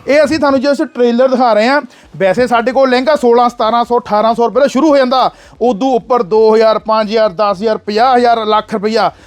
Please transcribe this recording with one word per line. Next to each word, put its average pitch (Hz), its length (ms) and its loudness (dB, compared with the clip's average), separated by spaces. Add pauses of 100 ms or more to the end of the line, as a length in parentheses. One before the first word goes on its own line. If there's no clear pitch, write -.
ਇਹ 294 180 2
ਅਸੀਂ 302 140 -2
ਤੁਹਾਨੂੰ 277 200 0
just 285 260 -2
ਟ੍ਰੇਲਰ 247 420 0
ਦਿਖਾ 247 260 0
ਰਹੇ 214 140 2
ਹਾਂ। 285 140 0 (360)
ਵੈਸੇ 190 300 0
ਸਾਡੇ 240 240 0
ਕੋਲ 269 180 2
ਲਹਿੰਗਾ 254 260 0
ਸੋਲਾਂ 240 340 2
ਸਤਾਰਾਂ 233 360 -2
ਸੌ 240 140 -2
ਅਠਾਰਾਂ 214 360 -2
ਸੌ 233 100 0
ਰੁਪਏ 226 160 -2
ਦਾ 285 60 2
ਸ਼ੁਰੂ 294 220 0
ਹੋ 277 80 4
ਜਾਂਦਾ, 254 340 0 (300)
ਉਦੋਂ 247 300 -2
ਉੱਪਰ 240 320 -2
ਦੋ 220 320 2
ਹਜ਼ਾਰ, 220 240 2
ਪੰਜ 220 300 -2
ਹਜ਼ਾਰ, 214 200 0
ਦਸ 202 280 -2
ਹਜ਼ਾਰ, 214 200 -2
ਪੰਜਾਹ 240 400 0
ਹਜ਼ਾਰ, 233 280 0
ਲੱਖ 214 280 -2
ਰੁਪਈਆ, 214 380 -2 (160)